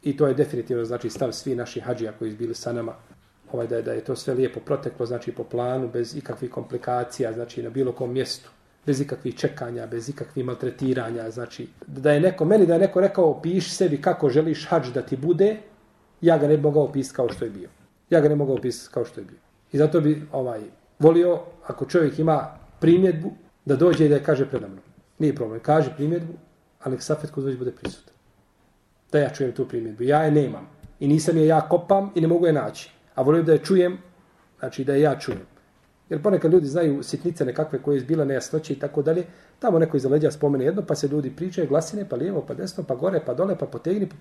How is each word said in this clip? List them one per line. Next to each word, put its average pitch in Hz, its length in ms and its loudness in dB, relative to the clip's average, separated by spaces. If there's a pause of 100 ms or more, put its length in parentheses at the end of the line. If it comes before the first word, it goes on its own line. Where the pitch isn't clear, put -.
I 139 140 -2
to 147 100 4
je 131 60 2
definitivno, 123 520 -2
znači, 120 240 -6
stav 120 220 -4
svih 127 260 -6
naših 120 260 -10
hadžija 117 360 -6
koji 113 120 -6
su 104 60 -12
bili 117 180 -6
sa - 180 -8
nama, 117 200 -8 (580)
ovaj, 117 160 -6
da 117 80 -4
je, 117 60 -2
da 117 100 -6
je 113 120 -6
to 127 120 -6
sve 131 180 -6
lijepo 123 260 -2
proteklo, 135 460 -6
znači, 117 260 -6
po 120 120 -10
planu, 123 440 -4
bez 117 300 -6
ikakvih 123 340 -10
komplikacija, 120 840 -6
znači, 117 300 -8
na 117 60 -8
bilo 127 220 -2
kom 123 220 -6
mjestu, - 360 -6 (360)
bez 139 160 0
ikakvih 123 340 -6
čekanja, 120 520 -6
bez 117 220 -8
ikakvih 135 360 -8
maltretiranja, 120 840 -4
znači, 117 360 -12 (200)
da 139 240 2
je 147 80 6
neko, 180 260 2
meni 196 200 6
da 165 80 4
je 165 60 6
neko 185 220 4
rekao, 185 400 4
„Piši 175 340 -2
sebi 147 260 2
kako 170 280 2
želiš 156 380 2
hadž 131 260 0
da 127 80 -2
ti - 160 -6
bude”, 180 400 2 (640)
ja 165 160 6
ga 147 100 2
ne 151 100 6
bi 143 60 0
mogao 147 200 4
opisati 127 320 -4
kao 120 140 0
što 123 160 -8
je 107 60 -8
bio. - 180 -16 (400)
Ja 165 120 6
ga 147 80 6
ne 151 60 2
mogu 139 180 0
opisati 123 400 -6
kao 117 120 -2
što - 160 -16
je 98 40 -14
bio. - 140 -20 (320)
I 143 60 -2
zato 156 240 4
bi, 151 300 0
ovaj, 123 300 -4 (380)
volio, 165 400 6 (280)
ako - 180 -6
čovjek 160 340 2
ima 156 380 0 (220)
primjedbu, 175 520 4 (340)
da 139 100 2
dođe 156 300 4
i 147 40 6
da 147 60 6
je 139 80 0
kaže 139 260 0
predamnom. - 300 -8 (400)
Nije 147 160 2
problem, 113 240 -6
kaže 147 360 2
primjedbu, 165 380 -4 (460)
ali 131 140 -6
nek 120 100 -8
Safet 151 280 -4
Kuzović 135 260 -4
bude 123 140 -4
prisutan. - 420 -14 (960)
Da 151 80 4
ja 143 100 0
čujem 127 220 -4
tu 127 160 -4
primjedbu. 113 360 -8
Ja 147 200 2
je 151 80 2
nemam. 147 360 0 (320)
I 147 80 -2
nisam 156 300 2
je, 156 100 6
ja 160 220 6
kopam 196 460 2
i 175 60 2
ne 160 60 2
mogu 170 180 4
je 165 80 4
naći. 113 380 -6 (240)
A 135 60 -2
volio 156 220 4
da 160 80 4
je 151 60 8
čujem, 180 400 2 (600)
znači 135 240 -8
da 139 100 0
je 139 80 4
ja 147 180 2
čujem. 98 220 -8 (680)
Jer 151 140 -4
ponekad 175 300 2
ljudi 165 140 4
znaju 143 360 0
sitnice 170 420 -4
nekakve 127 360 -4
koje 143 160 0
je 127 60 -2
bila 151 220 0
nejasnoće 139 480 -4
i 135 60 -8
tako 147 220 -4
dalje. 165 240 0 (340)
Tamo 196 200 2
neko 160 180 2
iza 131 120 0
leđa 151 220 2
spomene 143 340 0
jedno, 190 220 -2
pa 151 80 0
se 139 120 -4
ljudi 139 280 -4
pričaju, 180 320 -4
glasine, 196 420 -2
pa 131 60 -4
lijevo, 156 320 -4
pa - 60 -10
desno, 185 340 -8
pa 127 80 -2
gore, 170 300 -2
pa 123 80 -4
dole, 180 240 -2
pa - 80 -4
potegni, 185 440 -4
pa - 120 -18